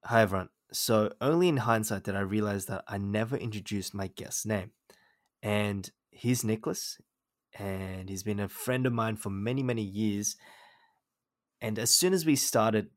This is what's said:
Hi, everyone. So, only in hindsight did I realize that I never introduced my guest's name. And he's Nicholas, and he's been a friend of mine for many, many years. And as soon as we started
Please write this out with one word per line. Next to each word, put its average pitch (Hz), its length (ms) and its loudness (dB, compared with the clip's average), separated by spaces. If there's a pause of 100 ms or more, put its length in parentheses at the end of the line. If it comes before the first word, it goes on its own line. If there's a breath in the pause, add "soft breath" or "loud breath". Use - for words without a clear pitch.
Hi, 113 140 6
everyone. 95 260 2 (240)
So, 107 480 2
only 170 300 4
in 151 80 2
hindsight 110 460 0
did 98 120 -2
I 98 60 0
realize 101 460 0
that - 200 -6
I 101 100 -6
never 104 380 -2
introduced 104 580 -6
my 98 140 -6
guest's - 380 -8
name. 107 260 -2 (720 soft breath)
And 104 480 -2 (200)
he's 120 340 0
Nicholas, 110 520 -4 (600)
and 95 480 -6
he's 95 160 -8
been 104 160 -2
a 101 80 -2
friend 127 380 -2
of 127 80 2
mine 113 240 0
for 107 120 -6
many, 110 340 -2
many 120 180 0
years. 104 560 -2 (1200 loud breath)
And 110 180 -4
as 117 160 2
soon 185 200 4
as 170 120 2
we 151 120 6
started 110 600 4